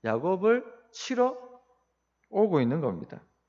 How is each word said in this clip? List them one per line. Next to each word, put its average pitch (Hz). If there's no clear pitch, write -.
야곱을 180
치러 247
오고 190
있는 123
겁니다. 98